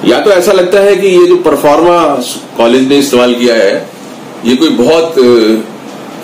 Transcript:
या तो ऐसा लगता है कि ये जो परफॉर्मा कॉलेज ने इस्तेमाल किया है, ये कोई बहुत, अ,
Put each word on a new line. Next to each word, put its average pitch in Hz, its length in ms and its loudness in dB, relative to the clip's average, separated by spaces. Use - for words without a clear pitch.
या - 160 2
तो 214 100 0
ऐसा 190 220 2
लगता 190 280 2
है 196 160 2
कि 190 100 -2
ये 175 200 4
जो 175 100 4
परफॉर्मा 151 840 0
कॉलेज 123 320 2
ने 143 100 2
इस्तेमाल 123 360 0
किया 120 200 0
है, 98 340 -2
ये 123 120 2
कोई 156 120 0
बहुत, 147 500 0
अ, 127 40 4